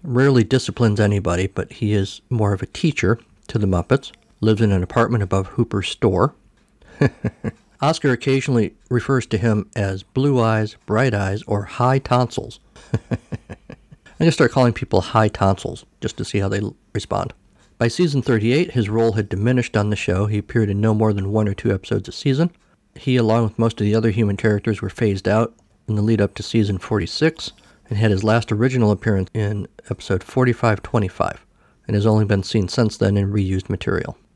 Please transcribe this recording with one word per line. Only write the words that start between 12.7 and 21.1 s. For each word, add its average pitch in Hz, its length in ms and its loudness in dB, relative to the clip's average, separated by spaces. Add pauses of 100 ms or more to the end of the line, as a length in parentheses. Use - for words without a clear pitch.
<laughs> - 180 -4
I'm 127 80 -4 (1000)
gonna 160 140 4
start 127 200 4
calling 123 200 4
people - 280 -2
High 110 280 2
Tonsils 98 560 -2 (160)
just - 180 -6
to - 60 -6
see - 140 -4
how 98 100 -2
they 98 120 -2
l-, 104 160 -8 (180)
respond. 98 400 -6 (420)
By 117 120 0
season 143 340 0
thirty-eight, 120 480 0
his 110 180 0
role 113 240 2
had 104 160 -2
diminished 113 480 0
on 104 140 2
the 104 60 -2
show. 95 300 -2
He 104 120 -2
appeared 107 320 0
in 101 100 -2
no 110 140 2
more 107 180 2